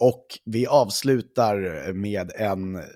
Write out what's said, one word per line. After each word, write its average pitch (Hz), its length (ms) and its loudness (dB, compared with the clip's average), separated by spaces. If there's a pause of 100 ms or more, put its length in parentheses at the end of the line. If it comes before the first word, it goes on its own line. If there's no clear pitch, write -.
Och 123 260 2 (180)
vi 113 220 0
avslutar 104 1300 0
med 98 440 -4
en 95 460 -4 (140)